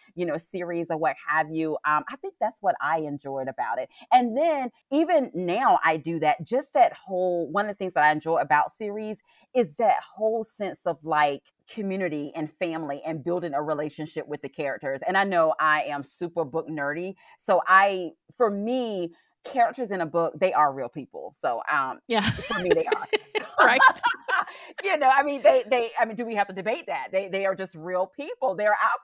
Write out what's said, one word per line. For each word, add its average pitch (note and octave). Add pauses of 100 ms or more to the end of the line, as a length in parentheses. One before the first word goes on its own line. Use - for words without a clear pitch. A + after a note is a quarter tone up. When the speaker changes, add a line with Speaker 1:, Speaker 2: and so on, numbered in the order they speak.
(160)
Speaker 1:
you F3
know, D#3
series E3+
or D#3+
what D3+ (120)
have D3+
you. D#3+
Um, D3+
I C4+
think F#4+
that's -
what F3+
I D#3
enjoyed C#3
about A#2+
it. B2+ (220)
And A#3+
then C#4+ (200)
even D4+
now F#3
I D#3+
do D#3+
that, D3+
just C4+
that A#3+
whole, F3+
one G3+
of G#3
the -
things F#3
that D3+
I D3+
enjoy D#3
about D3
series G#3+ (320)
is A3+
that G#3+
whole A3
sense -
of, E3
like, D3+ (240)
community F#3
and D3+
family D#3+
and D#3+
building E3+
a C#3
relationship D3+
with C#3+
the C3+
characters. C3+
And F#3
I G3
know E3+
I D3+
am C#3+
super E3+
book D#3
nerdy. D#3 (240)
So F#3
I, F#3+ (260)
for A3
me, G#3 (300)
characters A#3+
in F#3+
a E3
book, D#3+
they F#3
are D3
real C3
people. F#2
So, A#2+ (100)
um, C3+
Speaker 2:
Yeah. - (180)
Speaker 1:
for -
me, -
they -
are. -
Speaker 2:
<laughs> G#4+ (440)
Right. -
Speaker 1:
<laughs> A#4 (720)
You F#4+
know, C#4+
I C4+
mean, C#4+
they, C4
they, A#3
I A#3
mean, A3
do A#3
we A3+
have G3+
to F#3+
debate G#3+
that? C3+
They, F#3+
they G3
are F#3+
just F#3+
real F3+
people. D4
They're G#3
our -